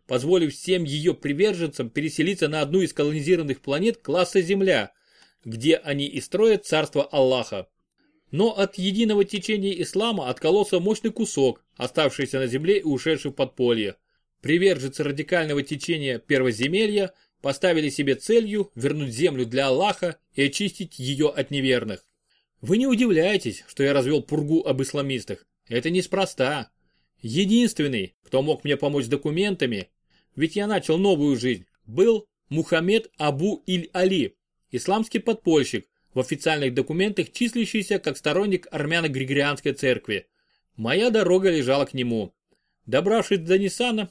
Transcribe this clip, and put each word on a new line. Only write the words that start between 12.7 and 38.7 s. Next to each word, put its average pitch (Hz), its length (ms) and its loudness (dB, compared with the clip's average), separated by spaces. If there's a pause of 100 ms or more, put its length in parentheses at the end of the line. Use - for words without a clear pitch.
и - 40 -2
ушедший 147 480 -2
в - 40 -20
подполье. 120 600 0 (460)
Приверженцы 151 600 0
радикального 147 580 -2
течения 143 560 -4
первоземелья 147 960 0 (280)
поставили 151 480 0
себе 139 260 0
целью 208 580 0
вернуть 139 400 -4
землю 131 320 0
для 127 220 0
Аллаха 175 500 0 (160)
и 139 100 0
очистить 175 540 -4
её 139 300 -2
от 143 240 -4
неверных. 123 520 -2 (580)
Вы 165 160 0
не 262 100 2
удивляйтесь, 202 800 2
что - 160 -4
я 139 100 2
развёл 139 300 2
пургу 151 420 0
об 135 160 0
исламистах. 135 640 -6 (220)
Это 127 240 -2
неспроста. 180 800 -2 (500)
Единственный, 147 1000 0
кто 131 180 0
мог 147 220 -2
мне 143 140 0
помочь 143 280 -2
с 113 40 -10
документами, 147 800 -2 (460)
ведь 156 200 -2
я 202 100 0
начал 180 320 0
новую 147 400 2
жизнь, 113 280 -2 (200)
был 202 420 2 (220)
Мухаммед 170 680 0
Абу 151 500 -2
Иль-Али, 180 680 0 (360)
исламский 202 480 -2
подпольщик, 156 680 0 (260)
в 127 60 0
официальных 143 540 -2
документах 165 580 -2
числящийся 220 680 -2
как 143 180 -4
сторонник 185 540 0